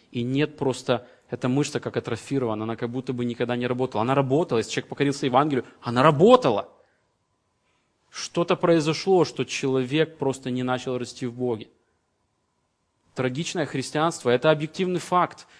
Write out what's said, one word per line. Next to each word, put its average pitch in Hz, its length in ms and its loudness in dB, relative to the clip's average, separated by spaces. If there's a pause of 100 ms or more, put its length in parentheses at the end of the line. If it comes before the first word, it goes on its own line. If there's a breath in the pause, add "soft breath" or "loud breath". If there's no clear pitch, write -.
(100)
И 123 120 -4
нет 139 340 -2
просто, 127 500 -2 (240 loud breath)
эта - 180 -4
мышца 139 300 0
как 117 180 -6
атрофирована, 117 680 -4
она 113 100 -4
как 117 160 -6
будто 131 220 -6
бы 123 120 -4
никогда 120 300 -2
не 120 140 -2
работала. 127 340 -2
Она 131 140 2
работала, 139 420 2
если 110 140 -4
человек - 160 -6
покорился 143 380 -2
Евангелию, 131 400 2 (160 loud breath)
она 120 200 2
работала. 160 680 6 (1400)
Что-то - 460 -2
произошло, 165 680 4
что - 200 -2
человек 139 720 -2
просто 135 340 -4
не 127 120 -4
начал 127 360 -4
расти 120 280 -8
в 120 80 -8
Боге. 123 340 -4 (1500)
Трагичное 139 520 -4
христианство — 151 640 -2
это 127 200 4
объективный 160 500 -2
факт. - 460 -2 (140 soft breath)